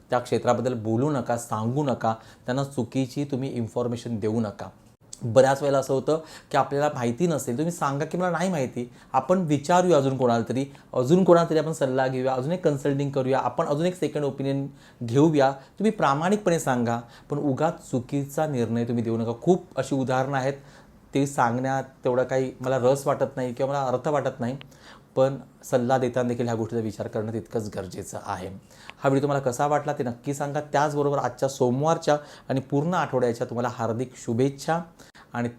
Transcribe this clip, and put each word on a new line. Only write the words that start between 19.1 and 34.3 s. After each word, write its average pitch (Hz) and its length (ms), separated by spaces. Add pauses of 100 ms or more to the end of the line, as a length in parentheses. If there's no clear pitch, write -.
नका. 117 240
खूप 175 220 (120)
अशी 135 200
उदाहरणं 131 420
आहेत, 135 160 (600)
ते 139 140
सांगण्यात 131 560
तेवढा 127 400
काही 131 280 (100)
मला 131 160
रस 135 300
वाटत 135 280
नाही 127 180
किंवा 135 200
मला 139 140
अर्थ 123 200
वाटत 135 320
नाही, 127 180 (580)
पण 135 200 (280)
सल्ला 127 340
देताना 123 320
देखील 120 160
ह्या 117 100
गोष्टीचा 113 260
विचार 104 260
करणं 110 260
तितकंच 107 420
गरजेचं 95 500
आहे. 95 220 (520)
हा 143 100
व्हिडिओ 139 120
तुम्हाला 139 300
कसा 143 160
वाटला 147 260
ते 143 100
नक्की 123 300
सांगा. 143 280
त्याचबरोबर 143 560
आजच्या 127 320
सोमवारच्या 147 680 (320)
आणि 131 100
पूर्ण 143 340
आठवड्याच्या 123 560
तुम्हाला 123 240
हार्दिक 117 440
शुभेच्छा. 139 640 (540)